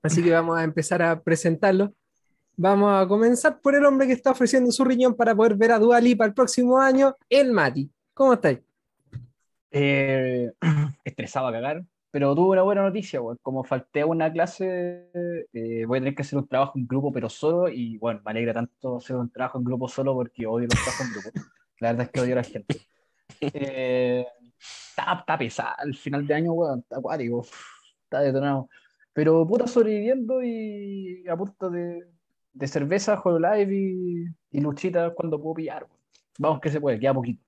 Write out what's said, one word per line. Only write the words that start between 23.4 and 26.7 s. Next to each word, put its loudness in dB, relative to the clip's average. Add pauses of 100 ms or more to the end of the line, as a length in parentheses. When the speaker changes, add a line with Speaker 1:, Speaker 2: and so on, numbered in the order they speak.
Speaker 2:
Eh, -2 (640)
está, -4
está -4
pesado -6
el -6
final -6
de 0
año, 0
weón, -2